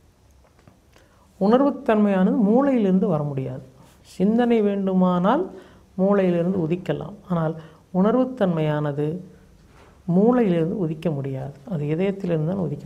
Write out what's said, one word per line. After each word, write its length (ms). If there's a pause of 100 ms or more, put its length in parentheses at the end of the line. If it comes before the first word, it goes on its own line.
(1400)
உணர்வுத்தன்மையானது 960 (100)
மூளையிலிருந்து 680
வர 80 (100)
முடியாது. 340 (500)
சிந்தனை 420 (120)
வேண்டுமானால் 720 (580)
மூளையிலிருந்து 640
உதிக்கலாம், 500 (140)
ஆனால் 240 (460)
உணர்வுத்தன்மையானது 1040 (1080)
மூளையிலிருந்து 680
உதிக்க 240 (100)
முடியாது, 380 (160)
அது 120 (100)
இதயத்திலிருந்து 580
தான் 140
உதிக்க 200